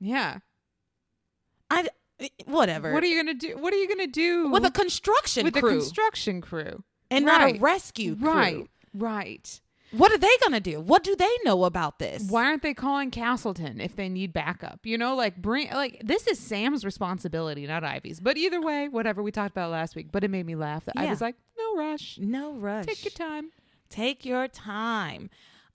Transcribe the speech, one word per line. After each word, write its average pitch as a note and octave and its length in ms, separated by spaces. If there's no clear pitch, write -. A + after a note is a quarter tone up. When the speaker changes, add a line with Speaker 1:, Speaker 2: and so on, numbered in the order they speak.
Speaker 1:
Yeah. G3+ 380
Speaker 2:
I, E4 180
eh, C#4 80
whatever. F#3 480
Speaker 1:
What D#4 80
are F4+ 40
you E4 100
gonna D#4+ 180
do? D4+ 240
What F4 160
are - 40
you G4 100
gonna F#4+ 180
do E4 420
Speaker 2:
With F#4+ 160
a F4+ 60
construction G4+ 760
Speaker 1:
with C4+ 100
Speaker 2:
crew. B3+ 160
Speaker 1:
a - 40
construction F#3+ 680
crew? E3 420
Speaker 2:
And C#4 160
not D#4+ 160
a - 40
Speaker 1:
Right. A3+ 140
Speaker 2:
rescue A#3+ 560
crew. C4 160
Speaker 1:
Right. F#3+ 380
Right. G#3 680
Speaker 2:
What D4 180
are G#4+ 80
they F#4+ 120
gonna D4+ 160
do? D#3+ 220
What D4 240
do G4 100
they F#4 160
know F#3+ 200
about E3+ 360
this? G2+ 280
Speaker 1:
Why A#3 180
aren't D4+ 160
they D4 120
calling C#4 380
Castleton G#3 680
if E3+ 140
they G3 140
need F#3 240
backup? - 520
You A3+ 140
know, B3 160
like, G#3+ 260
bring, B3 300
like, C4+ 340
this D#4 220
is A4 140
Sam's A3+ 440
responsibility, E3 840
not D#3+ 160
Ivy's. C#3 340
But B3 180
either F4 240
way, D4 280
whatever A3+ 340
we G#3 80
talked G#3 220
about E3+ 180
last E3 240
week, D#3 160
but G3 140
it G3+ 80
made F#3 140
me E3 100
laugh D3+ 300
that - 100
Speaker 2:
Yeah. - 80
Speaker 1:
Ivy's C#4+ 160
like, A#3 160
"No A4 200
rush. D4+ 440
Speaker 2:
No C4+ 340
rush. G#3 320
Speaker 1:
Take A4 180
your G4+ 80
time." D#4 400
Speaker 2:
Take B3+ 360
your B3+ 240
time. G#3+ 840